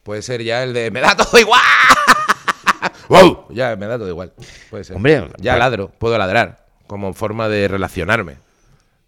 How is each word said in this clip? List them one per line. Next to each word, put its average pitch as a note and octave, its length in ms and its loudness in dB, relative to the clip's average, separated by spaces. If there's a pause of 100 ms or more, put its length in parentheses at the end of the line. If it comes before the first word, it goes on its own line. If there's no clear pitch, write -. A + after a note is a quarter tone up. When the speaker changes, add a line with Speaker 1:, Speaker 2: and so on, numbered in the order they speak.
Speaker 1:
Puede G#2 200 -10
ser A#2+ 200 -8
ya A2+ 200 -2
el B2+ 100 -6
de A#2 180 -4
"me G#2 80 -6
da G3 160 2
todo A3 240 4
igual". A3+ 220 4
<laughs> - 1500 0
¡Wow! E3+ 420 6
Ya, A2+ 240 -4
me G2+ 120 -10
da A#2+ 100 -6
todo G2+ 120 -8
igual. F2+ 240 -10 (360)
Puede G#2 140 -14
ser. F#2 140 -16
Speaker 2:
Hombre, A#2+ 300 0 (100)
Speaker 1:
Ya A#2 160 -2
Speaker 2:
pero - 60 0
Speaker 1:
ladro, A2+ 380 -2
puedo A#2 200 -2
ladrar G2 480 -2 (220)
como G2+ 260 -10
forma A2 340 -6
de G#2 220 0
relacionarme. F#2 680 -4 (720)